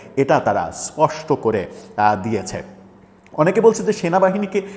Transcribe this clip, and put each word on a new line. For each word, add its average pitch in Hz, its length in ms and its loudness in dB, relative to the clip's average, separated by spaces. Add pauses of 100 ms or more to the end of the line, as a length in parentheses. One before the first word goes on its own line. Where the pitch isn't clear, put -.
(160)
এটা 139 240 2
তারা 98 320 -2
স্পষ্ট - 600 -2
করে, 107 340 -2 (300)
আহ, 104 260 2
দিয়েছে। 98 520 -6 (580)
অনেকে 156 280 2
বলছে 147 220 4
যে 202 100 0
সেনাবাহিনীকে 190 680 0 (160)